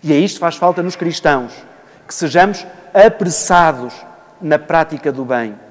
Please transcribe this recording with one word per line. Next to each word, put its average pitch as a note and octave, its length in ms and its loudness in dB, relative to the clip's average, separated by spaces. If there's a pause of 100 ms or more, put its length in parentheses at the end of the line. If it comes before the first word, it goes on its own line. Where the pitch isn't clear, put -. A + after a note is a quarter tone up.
E D#3 100 -2
a D3 40 2
isto F#3+ 220 0
faz E3+ 180 -2
falta F3 260 0
nos F3+ 120 -4
cristãos, D3 580 -2 (540)
que - 80 -14
sejamos F3+ 520 0 (280)
apressados F3 1000 2 (460)
na D3+ 180 0
prática D3+ 520 -2
do C3 140 -6
bem A#2 340 -4 (120)